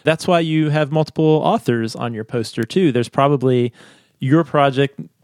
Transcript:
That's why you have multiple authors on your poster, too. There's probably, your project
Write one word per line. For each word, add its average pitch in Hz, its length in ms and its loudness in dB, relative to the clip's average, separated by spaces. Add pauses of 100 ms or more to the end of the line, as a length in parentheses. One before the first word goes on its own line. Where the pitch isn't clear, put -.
That's 160 240 -2
why 170 120 2
you 156 280 0
have 147 240 -2
multiple 156 500 2
authors 120 540 -2
on 120 160 -6
your 110 120 -8
poster, 117 400 -6
too. 175 280 0
There's 120 160 -2
probably, 127 640 0 (460)
your 151 260 2
project 139 560 0 (240)